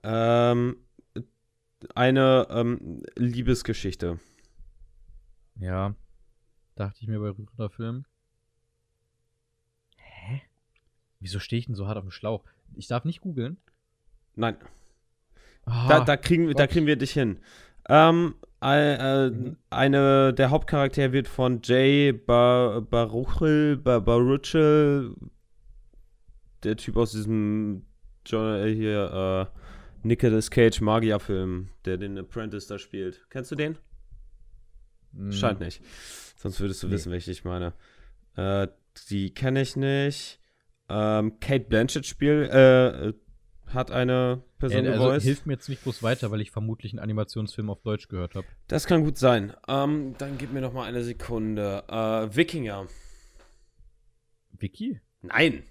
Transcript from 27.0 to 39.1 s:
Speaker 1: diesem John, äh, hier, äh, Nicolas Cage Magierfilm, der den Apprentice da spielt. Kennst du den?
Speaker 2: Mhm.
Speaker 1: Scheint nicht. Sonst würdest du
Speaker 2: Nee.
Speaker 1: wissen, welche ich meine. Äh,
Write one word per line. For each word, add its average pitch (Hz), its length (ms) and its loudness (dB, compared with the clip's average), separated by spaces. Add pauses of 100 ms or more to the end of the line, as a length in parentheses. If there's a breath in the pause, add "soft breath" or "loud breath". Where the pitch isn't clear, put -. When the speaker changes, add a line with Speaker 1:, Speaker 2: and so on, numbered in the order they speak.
Speaker 1:
diesem 107 720 -2 (400)
John, 110 400 -2
äh, 110 80 0
hier, 95 800 -2
äh, - 60 -18 (460 loud breath)
Nicolas 110 460 0
Cage 113 300 4
Magierfilm, 101 880 -2 (160)
der 92 120 -4
den 98 220 -10
Apprentice 104 480 -12
da 101 120 -12
spielt. 95 520 -12
Kennst 131 220 -12
du 143 40 -8
den? 151 220 -6 (1300)
Speaker 2:
Mhm. 98 200 -10
Speaker 1:
Scheint 101 280 -2
nicht. 82 200 -10 (560 loud breath)
Sonst - 240 -8
würdest 98 220 -4
du 87 60 -6
Speaker 2:
Nee. 92 60 0
Speaker 1:
wissen, 87 180 -6
welche 90 180 -8
ich - 140 -12
meine. 87 280 -6 (640 soft breath)
Äh, 98 300 0 (440)